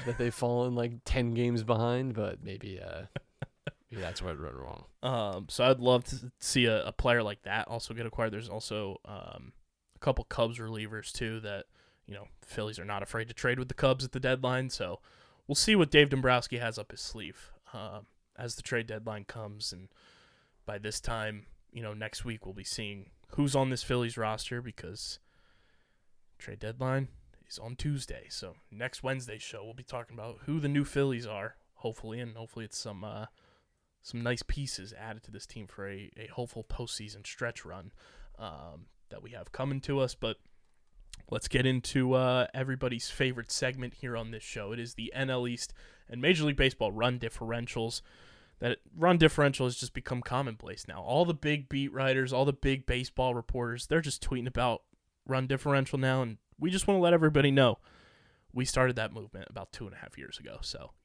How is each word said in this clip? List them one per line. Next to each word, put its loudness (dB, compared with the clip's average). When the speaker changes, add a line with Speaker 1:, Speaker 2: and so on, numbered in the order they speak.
Speaker 1:
that -2
they've 2
fallen, 2
like, 0
ten 2
games 4
behind, 2
but -4
maybe, -10
uh, -10
Speaker 2:
<laughs> -14
Speaker 1:
maybe -8
that's -6
where -4
it -8
went -8
wrong. -12
Speaker 2:
Um, -2
so 2
I'd 8
love 6
to -10
see 4
a, 4
a -4
player 4
like -4
that -4
also -8
get -6
acquired. -2
There's -8
also, -6
um, -14
a -20
couple 0
Cubs 0
relievers, -8
too, -4
that, -8
you -12
know, -14
Phillies -6
are -10
not -4
afraid -4
to -14
trade 2
with -4
the -6
Cubs 4
at -8
the -4
deadline. 2
So -6
we'll 0
see 6
what 8
Dave 8
Dombrowski 2
has -4
up -10
his -12
sleeve, -10
um, -12
as -8
the -10
trade -2
deadline -8
comes. -10
And -14
by -6
this -4
time, -4
you -10
know, -8
next -8
week -8
we'll -10
be -12
seeing -8
who's 2
on 4
this -2
Phillies 0
roster -4
because -10
trade -14
deadline -2
is -14
on -10
Tuesday. -4
So -12
next -8
Wednesday's -4
show, -12
we'll -14
be -16
talking -10
about -12
who 0
the 2
new 2
Phillies 0
are, -8
hopefully, -8
and -10
hopefully -12
it's -10
some, -8
uh, -10
some -8
nice 0
pieces -4
added -12
to -20
this -14
team -12
for -10
a, -10
a -12
hopeful -8
postseason -8
stretch -8
run, -14
um, -12
that -14
we -16
have -14
coming -2
to 0
us. 0
But -2
let's -4
get 4
into, 4
uh, 4
everybody's -2
favorite 0
segment -4
here -6
on -6
this -10
show. -8
It -6
is -8
the -8
N 0
L 2
East -4
and -8
Major 6
League 4
Baseball 4
run 2
differentials. -4
That 0
run 8
differential 6
has -2
just -6
become -4
commonplace -4
now. -10
All 4
the 2
big 0
beat -2
writers, 2
all 4
the 6
big 2
baseball 0
reporters, -2
they're 4
just -2
tweeting 0
about 2
run 2
differential 2
now, 4
and -4
we 2
just 2
wanna 6
let 8
everybody 8
know 8
we -2
started 2
that -4
movement -12
about -12
two -12
and -14
a -18
half -16
years -12
ago. -14
So -10